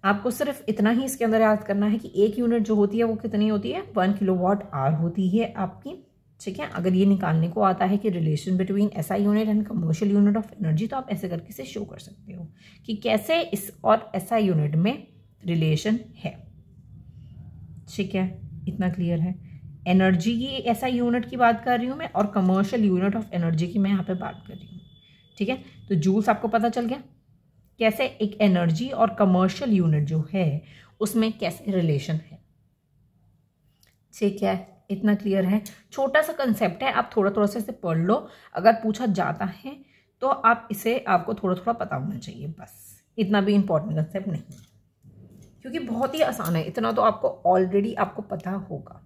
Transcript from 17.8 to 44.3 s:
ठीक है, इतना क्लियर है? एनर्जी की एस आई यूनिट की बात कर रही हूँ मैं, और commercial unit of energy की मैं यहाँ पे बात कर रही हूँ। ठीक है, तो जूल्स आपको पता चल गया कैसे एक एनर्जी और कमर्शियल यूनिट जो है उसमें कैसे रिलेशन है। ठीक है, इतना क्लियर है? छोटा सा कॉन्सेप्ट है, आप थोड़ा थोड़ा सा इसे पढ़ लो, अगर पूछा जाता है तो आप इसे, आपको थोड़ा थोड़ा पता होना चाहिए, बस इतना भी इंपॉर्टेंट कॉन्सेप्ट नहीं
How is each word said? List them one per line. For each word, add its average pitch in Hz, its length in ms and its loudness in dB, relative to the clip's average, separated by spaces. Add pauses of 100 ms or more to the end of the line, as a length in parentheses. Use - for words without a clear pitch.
ठीक - 260 -6
है, 190 100 0 (440)
इतना 185 220 -2
क्लियर 170 300 0
है? 180 140 0 (520)
एनर्जी 185 520 4
की 262 320 -4
एस 226 140 0
आई 254 80 0
यूनिट 240 380 0
की 262 60 -8
बात 233 280 4
कर 247 140 2
रही 247 100 -2
हूँ 277 100 -6
मैं, 320 120 -10
और 202 260 0
commercial 196 520 2
unit 196 320 2
of 214 140 -10
energy 170 380 0
की 226 60 -2
मैं 196 120 2
यहाँ 190 140 0
पे 185 120 -4
बात - 300 -10
कर - 80 -16
रही - 120 -18
हूँ। - 140 -18 (580)
ठीक 202 100 -2
है, 262 140 -4 (260)
तो 202 80 0
जूल्स 190 320 2
आपको 220 200 2
पता 226 220 2
चल 240 160 -4
गया 262 160 -6 (760)
कैसे 220 260 2
एक 208 360 -4
एनर्जी 180 480 4
और 226 240 2
कमर्शियल 190 580 2
यूनिट 160 320 4
जो 156 280 -2
है 156 300 0 (380)
उसमें 220 380 0
कैसे 190 340 -6
रिलेशन 160 500 0
है। - 160 -20 (1800)
ठीक 202 280 -2
है, 190 260 -2 (220)
इतना 208 240 2
क्लियर 196 300 0
है? 208 180 2 (300)
छोटा 269 300 2
सा 320 120 -2
कॉन्सेप्ट 220 480 -2
है, 269 100 -2
आप 233 240 -2
थोड़ा 202 140 2
थोड़ा 208 160 2
सा 208 120 -2
इसे 233 160 -8
पढ़ 165 240 -2
लो, 180 160 2 (400)
अगर 208 200 4
पूछा 220 340 -2
जाता 165 360 0
है 269 320 -10 (460)
तो 262 60 0
आप 233 420 2
इसे, 226 280 -2 (100)
आपको 185 260 2
थोड़ा 185 200 -2
थोड़ा 233 200 -4
पता - 220 -6
होना 151 220 -6
चाहिए, - 300 -14
बस - 540 -18 (160)
इतना 208 220 2
भी 202 140 2
इंपॉर्टेंट 160 400 2
कॉन्सेप्ट 185 340 -4
नहीं 151 140 -6